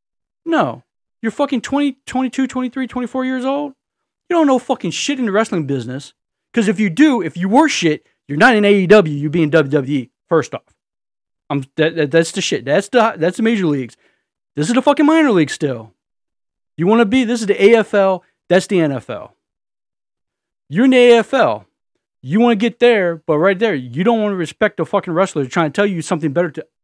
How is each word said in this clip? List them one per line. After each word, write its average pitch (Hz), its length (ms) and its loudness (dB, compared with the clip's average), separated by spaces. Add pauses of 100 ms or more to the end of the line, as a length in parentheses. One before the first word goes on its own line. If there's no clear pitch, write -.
(460)
No. 185 380 -4 (380)
You're 226 120 -6
fucking 269 260 -4
twenty, 285 460 -6
twenty-two, 254 420 -6
twenty-three, 254 400 -8
twenty-four 247 380 -8
years 254 180 -6
old. 277 300 -6 (560)
You 349 80 -2
don't 311 100 4
know 262 120 4
fucking 214 320 -6
shit 277 280 -6
in 247 60 -4
the 196 80 -2
wrestling 190 340 -2
business. 131 460 -8 (400)
'Cause 220 160 0
if 190 100 -2
you 208 100 0
do, 247 320 2
if 160 140 -8
you 180 140 -4
were 285 180 4
shit, - 400 -2 (200)
you're 143 100 -8
not 226 180 4
in 208 80 2
A 202 100 4
E 185 140 2
W, 175 260 6
you'd 143 200 -4
be 170 100 0
in 151 60 0
W 151 200 2
W 139 300 -2
E, 117 100 -8 (200)
first 151 260 -2
off. - 180 -18 (760)
I'm, 139 160 -4 (100)
that, 165 200 0
that, 147 160 -2
that's 165 200 2
the 190 100 -6
shit. - 220 -4
That's 127 240 -2
the, 226 300 2
that's 175 200 -2
the 220 60 -2
major 214 240 0
leagues. 135 300 -4 (580)
This 151 140 -4
is 240 40 -2
the 262 80 0
fucking 294 240 2
minor 311 260 4
league 165 200 0
still. 117 420 -8 (840)
You 165 100 -2
wanna 226 180 4
be, 247 200 2
this 233 160 -2
is 202 60 -6
the 196 140 0
A 226 140 6
F 214 180 2
L, 190 300 2 (240)
that's 180 180 2
the 190 140 0
N 151 140 0
F 123 160 -10
L. - 260 -14 (1300)
You're 196 160 0
in 262 60 6
the 254 60 4
A 240 220 8
F 220 140 -4
L. 120 320 0 (560)
You 151 180 -2
wanna 233 160 4
get 214 240 -2
there, 202 360 2
but 156 220 -2
right 185 200 2
there, 202 180 0
you 127 280 -6
don't 226 180 2
wanna 208 140 -2
respect 185 420 -4
the 165 80 -4
fucking 185 280 -4
wrestler 165 320 -2
trying 156 260 -2
to - 40 -14
tell 202 100 0
you 180 160 -4
something 151 320 -4
better 170 180 -2
to, - 160 -14 (160)